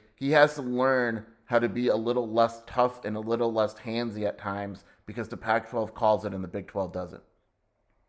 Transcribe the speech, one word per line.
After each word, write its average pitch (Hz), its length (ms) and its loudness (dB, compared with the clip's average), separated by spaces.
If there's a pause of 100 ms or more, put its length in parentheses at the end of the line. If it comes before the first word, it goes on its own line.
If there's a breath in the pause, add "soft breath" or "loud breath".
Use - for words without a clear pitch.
(160)
he 135 160 -2
has 151 240 6
to 139 80 -6
learn 123 640 0 (180)
how 120 140 4
to 117 100 2
be 120 200 0
a 107 60 4
little 117 320 0
less 113 380 2
tough 127 400 0
and 107 100 -4
a 110 40 -4
little 117 340 0
less 107 220 2
handsy 113 500 -4
at 101 140 -4
times 101 440 -8 (220 soft breath)
because 107 240 -8
the 120 80 -10
Pac-twelve 113 580 -2
calls 107 300 2
it 98 80 -4
and 95 100 -6
the 90 60 -8
Big 95 180 -8
Twelve 95 240 -4
doesn't. 90 320 -10 (840)